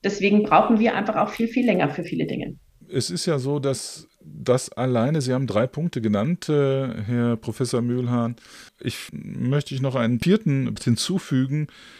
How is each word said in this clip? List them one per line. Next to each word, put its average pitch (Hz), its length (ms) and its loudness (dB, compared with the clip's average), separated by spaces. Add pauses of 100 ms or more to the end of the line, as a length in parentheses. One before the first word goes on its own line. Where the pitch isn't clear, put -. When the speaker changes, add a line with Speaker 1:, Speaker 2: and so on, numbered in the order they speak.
Speaker 1:
deswegen 202 400 4
brauchen 208 360 6
wir 226 140 4
einfach 214 220 -2
auch - 140 0
viel, 226 180 -2
viel 240 180 0
länger 180 260 4
für 170 120 -6
viele - 220 -4
Dinge. - 320 -6 (320)
Speaker 2:
Es 139 200 -4
ist 175 160 -6
ja 151 140 0
so, 139 200 -2
dass - 500 -6 (100)
das - 500 0
alleine, 127 520 0
Sie 127 120 0
haben 131 140 0
drei 107 200 2
Punkte 147 340 -4
genannt, 110 480 0
äh, 135 380 2 (200)
Herr 120 300 0
Professor 120 440 -2
Mühlhahn. 120 540 0 (460)
Ich - 320 -6
möchte 127 600 -2
ich 131 80 -4
noch 131 140 -2
einen 120 240 2
vierten 135 640 2
hinzufügen, 139 880 0 (320)